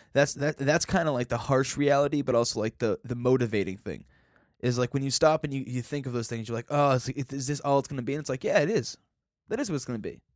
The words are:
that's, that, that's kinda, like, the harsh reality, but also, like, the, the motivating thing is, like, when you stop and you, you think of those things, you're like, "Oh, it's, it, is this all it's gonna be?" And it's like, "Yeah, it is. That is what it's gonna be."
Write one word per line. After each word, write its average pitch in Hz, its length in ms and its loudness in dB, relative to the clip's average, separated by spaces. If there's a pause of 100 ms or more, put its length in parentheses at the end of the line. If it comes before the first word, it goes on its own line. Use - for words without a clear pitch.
(120)
that's, 143 220 2
that, 143 240 -2
that's 147 280 2
kinda, 165 260 0
like, 123 160 -2
the 117 80 -2
harsh 131 400 0
reality, 143 460 2
but 131 120 0
also, 117 260 2
like, 110 180 -4
the, 107 260 0
the 120 100 -6
motivating 117 640 2
thing - 280 -10 (560)
is, 123 180 0
like, 123 160 0
when 139 80 0
you 135 80 -2
stop 156 340 4
and 143 80 -6
you, 135 140 -4
you 123 160 -4
think 139 240 -6
of 123 60 -4
those 120 160 -2
things, 113 200 -8
you're 117 80 -4
like, 113 140 -6
"Oh, 143 220 4
it's, 127 180 2
it, 135 220 -6
is 135 140 -6
this 143 140 -4
all 143 180 2
it's 135 100 0
gonna 135 140 -6
be?" 131 120 -2
And 151 60 -4
it's 143 100 -6
like, 127 140 -4
"Yeah, - 160 4
it 151 100 2
is. 151 260 -2 (520)
That 233 120 -4
is 233 100 -4
what 156 60 -2
it's 131 80 -6
gonna 120 140 -6
be." 80 220 -10 (160)